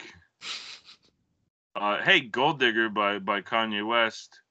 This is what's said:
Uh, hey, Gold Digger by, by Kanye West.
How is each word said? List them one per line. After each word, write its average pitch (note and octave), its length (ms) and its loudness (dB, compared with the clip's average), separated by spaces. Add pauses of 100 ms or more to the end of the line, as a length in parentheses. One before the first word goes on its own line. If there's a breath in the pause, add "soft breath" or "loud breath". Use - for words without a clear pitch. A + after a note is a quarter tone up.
(1700 loud breath)
Uh, G2+ 280 -2
hey, F3 180 4
Gold C3+ 400 0
Digger A2+ 280 2
by, G2+ 300 0
by G2+ 220 -2
Kanye G#2+ 460 -2
West. A2+ 540 0 (100)